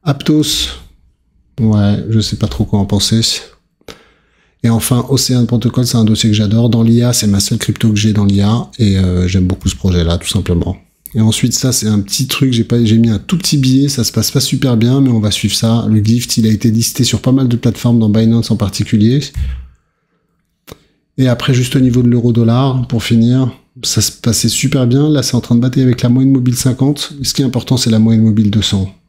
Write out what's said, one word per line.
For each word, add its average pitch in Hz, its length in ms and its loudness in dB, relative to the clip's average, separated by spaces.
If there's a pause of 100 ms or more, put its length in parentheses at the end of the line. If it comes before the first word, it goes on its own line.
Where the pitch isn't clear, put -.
Aptos, 151 680 -2 (880)
ouais, 104 500 2
je 113 100 2
sais 104 180 -4
pas 107 100 -2
trop - 180 -4
quoi 104 140 -2
en 95 60 0
penser. 107 360 0 (1400)
Et 117 60 2
enfin, 117 400 0
Ocean 127 380 0
Protocol, 120 400 -2
c'est 120 100 -2
un 113 60 2
dossier 110 260 2
que 104 60 2
j'adore. 110 340 2
Dans 113 140 2
l'I 117 180 4
A, 120 120 0
c'est - 120 -2
ma 101 140 2
seule 110 180 -2
crypto 110 320 -2
que 107 60 2
j'ai 107 180 0
dans 104 120 0
l'I 98 160 2
A, 107 360 0
et, 101 200 2
euh, 90 300 0
j'aime 92 180 0
beaucoup 92 240 -2
ce - 60 -4
projet-là, 85 440 0
tout - 80 -10
simplement. 87 500 -2 (380)
Et 113 60 0
ensuite, 110 320 0
ça, - 180 -2
c'est 107 160 -4
un 107 120 2
petit 123 280 -4
truc, 131 260 0
j'ai 113 100 0
pas, 117 200 0
j'ai 110 140 2
mis 113 120 4
un 107 80 0
tout 165 200 -4
petit 156 200 -2
billet, 135 300 2
ça 139 160 -2
se - 80 -4
passe - 200 -2
pas 143 80 -2
super 127 380 0
bien, 123 240 2
mais 135 80 4
on 117 100 2
va 104 120 0
suivre - 240 -4
ça. 113 340 0
Le 110 140 2
Gift, 117 340 0
il 113 80 0
a 110 60 2
été 107 180 0
listé 113 340 -2
sur 117 180 -2
pas 127 100 0
mal 135 160 2
de 120 80 0
plateformes, 120 440 0
dans 110 100 2
Binance 113 420 2
en 113 40 2
particulier. 104 640 0 (2000)
Et 131 100 2
après, 123 280 0
juste 123 200 -2
au 143 40 2
niveau 123 240 2
de 120 60 4
l'euro-dollar, 120 800 2
pour 117 160 -4
finir, 120 480 2 (300)
ça - 200 -2
se - 100 -2
passait - 380 -2
super 135 360 -2
bien. 139 240 2
Là, 147 140 2
c'est - 100 -4
en 120 80 0
train - 140 0
de 117 60 4
battre 131 180 0
avec 127 240 2
la 123 60 0
moyenne 131 240 2
mobile 123 220 0
cinquante. 135 580 -2 (100)
Ce 113 100 -6
qui - 80 -2
est 139 40 0
important, 123 320 -2
c'est 120 120 -2
la 110 100 2
moyenne 110 240 4
mobile 107 280 2
deux 104 100 0
cents. 95 320 -2 (160)